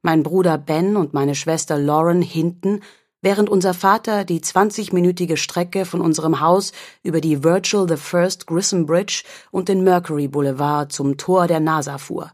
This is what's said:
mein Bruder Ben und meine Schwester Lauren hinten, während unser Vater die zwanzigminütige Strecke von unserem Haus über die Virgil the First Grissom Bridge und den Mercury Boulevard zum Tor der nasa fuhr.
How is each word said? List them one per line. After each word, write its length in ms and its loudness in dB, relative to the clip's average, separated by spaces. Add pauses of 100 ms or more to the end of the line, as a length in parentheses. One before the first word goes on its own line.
mein 220 2
Bruder 340 2
Ben 400 0
und 160 0
meine 220 0
Schwester 420 -2
Lauren 440 2
hinten, 600 -2 (420)
während 260 2
unser 240 2
Vater 520 0
die 160 -2
zwanzigminütige 960 0
Strecke 480 -4
von 160 -4
unserem 380 0
Haus 320 2 (300)
über 180 -2
die 240 0
Virgil 460 2
the 80 0
First 480 -2
Grissom 400 0
Bridge 380 -2 (260)
und 200 -4
den 140 2
Mercury 440 2
Boulevard 640 -2
zum 240 -2
Tor 300 2
der 120 2
nasa 380 -2
fuhr. 360 -10